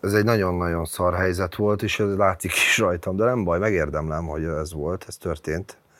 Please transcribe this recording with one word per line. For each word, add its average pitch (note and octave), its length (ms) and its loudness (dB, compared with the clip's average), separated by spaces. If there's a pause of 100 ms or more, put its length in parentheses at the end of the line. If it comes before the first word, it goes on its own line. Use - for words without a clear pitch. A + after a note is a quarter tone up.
ez G2 120 0
egy G#2 100 6
nagyon-nagyon F2+ 600 2
szar F2+ 300 0
helyzet F#2 400 0
volt, G#2 260 2
és G#2 180 -4
ez G2+ 160 0
látszik F#2+ 360 0
is - 260 2
rajtam, F#2 380 0
de G#2 100 2
nem B2 180 2
baj, F2 160 2
megérdemlem, D#2+ 680 0
hogy D#2 180 -4
ez D#2 300 -4
volt, D#2 340 -6
ez - 80 -14
történt, E2 600 -6 (220)